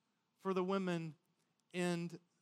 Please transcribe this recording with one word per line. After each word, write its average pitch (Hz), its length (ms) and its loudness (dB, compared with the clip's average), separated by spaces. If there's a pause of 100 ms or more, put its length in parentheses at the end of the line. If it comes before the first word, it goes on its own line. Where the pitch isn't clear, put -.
(420)
for 190 120 0
the 185 100 2
women 180 500 0 (600)
in 175 440 0 (220)